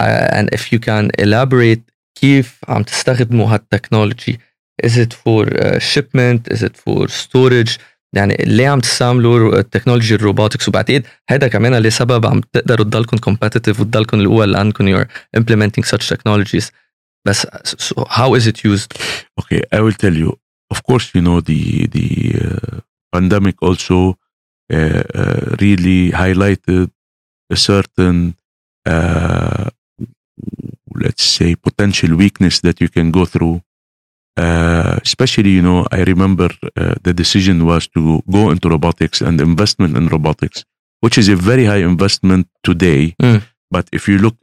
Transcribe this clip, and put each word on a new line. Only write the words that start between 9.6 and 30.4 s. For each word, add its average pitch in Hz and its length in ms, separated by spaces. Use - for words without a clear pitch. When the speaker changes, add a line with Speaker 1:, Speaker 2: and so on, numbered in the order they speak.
Speaker 1:
الروبوتكس؟ 104 540
وبعتقد 117 340
هيدا 139 180
كمان 113 280
لسبب 113 500
عم 107 160
تقدروا 117 440
تضلكم 113 320
competitive 107 640
وتضلكم 110 400
الأول 104 340
لأنكم 101 500
you're - 40
implementing 110 460
such - 300
technologies. - 540
بس 101 200
so - 400
how 120 320
is 113 80
it 107 100
used? 101 160
Speaker 2:
Okay, - 200
I 107 40
will 110 160
tell 87 180
you. 78 80
Of - 40
course, - 280
you 90 60
know, 87 200
the, - 540
the, - 420
uh, - 420
pandemic 92 460
also 90 520
uh, 78 320
uh, - 460
really 92 520
highlighted 92 800
a 90 60
certain, 90 800
uh, 85 840